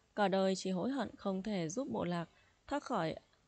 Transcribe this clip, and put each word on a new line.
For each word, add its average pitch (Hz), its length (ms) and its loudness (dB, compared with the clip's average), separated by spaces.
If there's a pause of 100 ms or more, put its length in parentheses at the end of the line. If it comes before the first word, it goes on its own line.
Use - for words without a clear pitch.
(160)
cả 208 120 4
đời 190 280 4
chỉ 190 140 -2
hối 185 200 0
hận 262 260 -2
không 190 260 -2
thể 185 260 0
giúp 247 220 -4
bộ 214 140 0
lạc 170 240 -2 (380)
thoát 285 160 -2
khỏi 175 320 -2 (340)